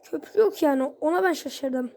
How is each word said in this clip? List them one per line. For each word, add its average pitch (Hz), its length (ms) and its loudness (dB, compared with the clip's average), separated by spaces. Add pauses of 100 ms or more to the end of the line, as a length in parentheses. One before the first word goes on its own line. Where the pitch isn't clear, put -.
köprü - 380 -4
yok 415 220 2
yani. 277 380 2
Ona 339 220 0
ben 370 100 2
şaşırdım. 262 640 -4